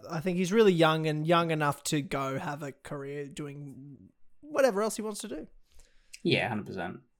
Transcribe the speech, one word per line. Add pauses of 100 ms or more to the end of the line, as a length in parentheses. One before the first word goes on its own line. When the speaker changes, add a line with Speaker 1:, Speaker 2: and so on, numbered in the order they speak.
(100)
Speaker 1:
I,
I
think
he's
really
young
and
young
enough
to
go
have
a
career
doing (300)
whatever
else
he
wants
to
do. (760)
Speaker 2:
Yeah,
hundred
percent. (200)